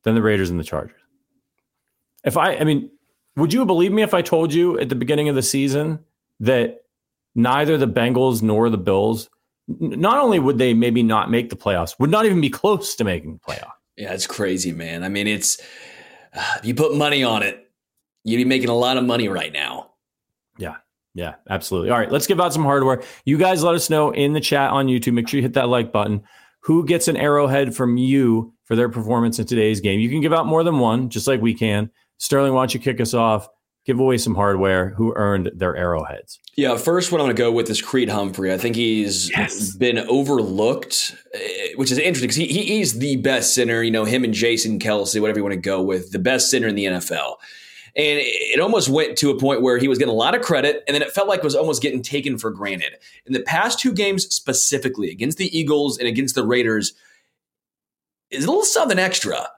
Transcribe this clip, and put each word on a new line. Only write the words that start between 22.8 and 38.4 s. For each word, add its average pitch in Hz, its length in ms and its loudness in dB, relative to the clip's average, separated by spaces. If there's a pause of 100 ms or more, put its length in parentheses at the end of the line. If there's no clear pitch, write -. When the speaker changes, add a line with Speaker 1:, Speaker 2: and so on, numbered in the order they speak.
Speaker 1:
You 147 120 2
guys 180 260 2
let 170 120 4
us 165 140 -2
know 151 220 2
in 143 220 0
the 151 60 0
chat 143 320 0
on 135 160 2
YouTube. 123 260 2
Make 117 140 0
sure 143 120 -2
you - 20 2
hit 123 120 0
that 127 140 2
like 120 240 0
button. 104 300 0 (400)
Who 160 240 2
gets 165 220 2
an 160 100 0
arrowhead 139 580 2
from 123 220 0
you 123 560 2 (120)
for 113 100 -2
their 120 140 2
performance 117 500 0
in 110 60 -2
today's 110 340 2
game? 98 200 0
You 117 100 0
can 147 120 -2
give 156 120 2
out 165 120 2
more 160 180 2
than 165 160 2
one, 120 300 2
just 113 160 -6
like 131 160 2
we 113 120 2
can. 107 360 -2 (300)
Sterling, 139 340 2
why 127 80 2
don't 127 120 -2
you 127 60 -4
kick 120 200 -4
us 113 140 -2
off? 110 340 2 (380)
Give 127 140 0
away 131 180 4
some 107 180 -2
hardware. 95 540 2
Who 113 260 -2
earned 101 400 0
their 87 220 -2
arrowheads? 85 640 -4 (160)
Speaker 2:
Yeah, 127 200 0
first 175 360 0
one 165 100 2
I'm 139 40 2
gonna 117 100 2
go 117 180 2
with 117 160 0
is 107 120 -2
Creed 123 280 0
Humphrey. 95 420 -2